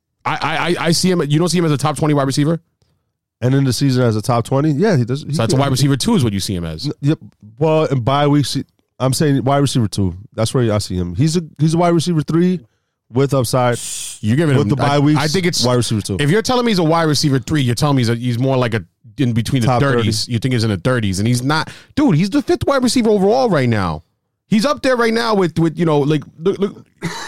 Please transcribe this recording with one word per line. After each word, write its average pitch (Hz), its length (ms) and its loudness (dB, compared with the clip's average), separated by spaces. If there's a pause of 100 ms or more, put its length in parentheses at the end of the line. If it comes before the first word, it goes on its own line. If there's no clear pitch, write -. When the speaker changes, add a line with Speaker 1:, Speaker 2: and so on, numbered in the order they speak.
(240)
Speaker 1:
I, 143 100 -2
I, 151 220 -4
I, 151 300 -2
I 170 60 2
see 185 180 2
him. 175 120 0
You 147 160 0
don't 175 100 2
see 170 80 -2
him 175 80 2
as 156 80 2
a 139 60 0
top 147 180 -2
twenty 151 160 0
wide 139 140 2
receiver? 147 340 0 (800)
Speaker 2:
And 127 140 2
in 139 100 2
the 131 80 2
season 127 300 0
as 113 140 2
a 107 60 -2
top 117 220 0
twenty, 147 280 0
yeah, 170 260 2
he 117 80 0
does. 131 160 -6
He - 100 -8
Speaker 1:
So 151 100 -2
that's 110 120 0
a - 20 2
Speaker 2:
can 131 40 2
Speaker 1:
wide 139 100 0
receiver 135 260 2
two 226 180 0
is 170 80 2
what 110 120 0
you 95 60 -4
see 101 140 -4
him 85 120 -4
as. 80 200 -8
Speaker 2:
N-, 151 140 -4
yep. 147 180 0 (400)
Well, 156 280 2
in 131 160 0
bye 139 240 0
weeks, 143 260 2
he, 139 120 -6 (340)
I'm 131 160 0
saying 143 300 0
wide 139 140 2
receiver 131 300 0
two. 92 260 -2 (200)
That's 110 180 -2
where 120 180 0
I 104 80 0
see 92 180 -6
him. 90 180 -4
He's 156 240 0
a, 175 40 -2 (160)
he's 156 140 2
a 165 60 0
wide 170 160 2
receiver 165 260 0
three 170 400 0 (500)
with 135 220 0
upside. 123 460 0 (420)
Speaker 1:
You're 110 160 0
giving 151 200 2
Speaker 2:
With 143 80 2
Speaker 1:
him, - 60 0
Speaker 2:
the 147 60 0
bye 143 200 2
Speaker 1:
I, - 20 2
Speaker 2:
weeks, 147 220 4
Speaker 1:
I 151 80 0
think 175 180 -2
it's 165 180 0
Speaker 2:
wide 123 120 2
receiver 117 260 0
two. 95 180 -4
Speaker 1:
If 147 80 0
you're 208 140 2
telling 247 240 0
me 226 60 2
he's 180 80 2
a 170 40 2
wide 165 200 2
receiver 143 340 2
three, 147 240 -2
you're 120 120 0
telling 147 220 0
me 131 40 2
he's, 113 100 2
a, 120 60 0
he's 120 220 -2
more 135 200 0
like 117 160 0
a, 98 100 -4 (320)
in 123 160 0
between 117 300 0
the 107 60 0
Speaker 2:
Top 123 120 2
thirty. 135 200 2
Speaker 1:
thirties. 110 280 -2
You 120 100 -2
think 127 140 -2
he's 113 120 0
in 110 60 0
the 101 60 0
thirties, 104 420 -2
and 104 100 0
he's 123 140 0
not. 151 280 -2 (240)
Dude, 262 220 2
he's 190 140 2
the 294 120 0
fifth - 240 -2
wide 277 160 2
receiver 240 260 2
overall 214 400 2
right 139 200 2
now. 92 340 -2 (460)
He's 214 180 2
up 285 160 -2
there 262 140 2
right 233 180 0
now 226 220 0
with, 175 240 0
with, 160 180 0
you 175 80 0
know, 151 140 2
like, 147 240 0 (120)
look, 170 220 -2
look, 190 260 -6 (160)
<coughs> - 40 -8 (240)